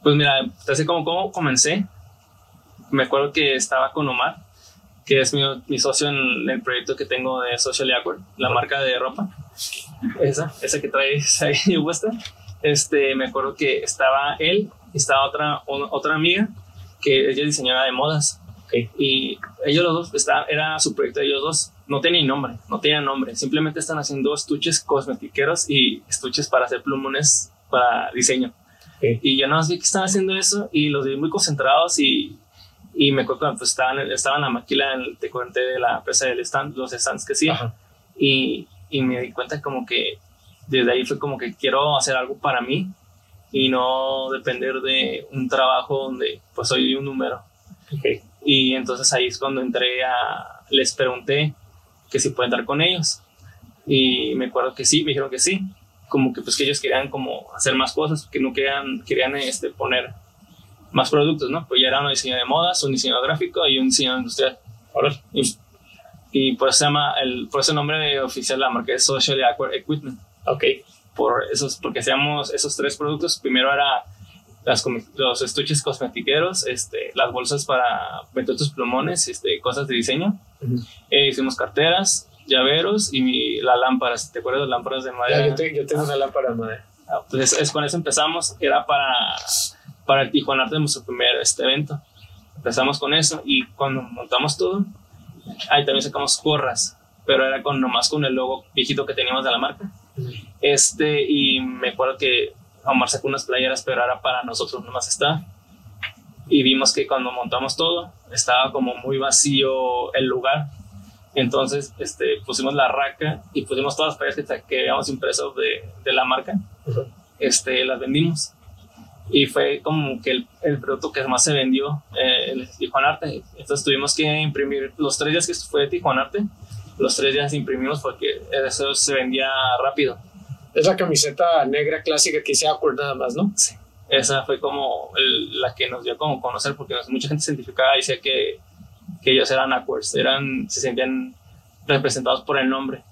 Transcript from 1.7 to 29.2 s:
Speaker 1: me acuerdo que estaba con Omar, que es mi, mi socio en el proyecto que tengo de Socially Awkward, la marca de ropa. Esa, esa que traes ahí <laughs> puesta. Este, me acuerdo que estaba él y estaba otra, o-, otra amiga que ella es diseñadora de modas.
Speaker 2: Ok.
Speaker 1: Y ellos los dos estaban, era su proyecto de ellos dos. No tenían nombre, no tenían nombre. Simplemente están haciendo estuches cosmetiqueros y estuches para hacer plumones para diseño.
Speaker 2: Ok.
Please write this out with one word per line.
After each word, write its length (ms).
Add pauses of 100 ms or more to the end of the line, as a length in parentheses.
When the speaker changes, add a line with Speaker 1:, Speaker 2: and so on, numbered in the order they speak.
Speaker 1:
me 120
acuerdo 280
que 240
estaba 360
con 180
Omar, 280 (680)
que 140
es 140
mi, 80 (260)
mi 120
socio 300
en 400
el 120
proyecto 340
que 100
tengo 360
de 160
Socially 360
Awkward, 260 (180)
la 120
marca 320
de 160
ropa. 320 (920)
Esa, 400
esa 200
que 60
traes 540
ahí 360
<laughs> 60
puesta. 260 (520)
Este, 540
me 120
acuerdo 280
que 240
estaba 600
él 300 (240)
y 40
estaba 300
otra, 380
o-, 260
otra 240
amiga 320 (540)
que 280
ella 120
es 60
diseñadora 380
de 60
modas. 480 (260)
Speaker 2:
Ok. 320
Speaker 1:
Y 400 (280)
ellos 180
los 100
dos 200
estaban, 360
era 300
su 160
proyecto 240
de 80
ellos 140
dos. 300 (160)
No 120
tenían 260
nombre, 280 (160)
no 100
tenían 240
nombre. 320
Simplemente 460
están 180
haciendo 340
estuches 480
cosmetiqueros 880
y 380
estuches 400
para 180
hacer 160
plumones 680 (180)
para 440
diseño. 400 (440)
Speaker 2:
Ok. 240